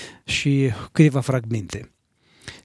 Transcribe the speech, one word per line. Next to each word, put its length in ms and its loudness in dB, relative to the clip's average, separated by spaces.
și 480 0
câteva 280 6
fragmente. 720 -6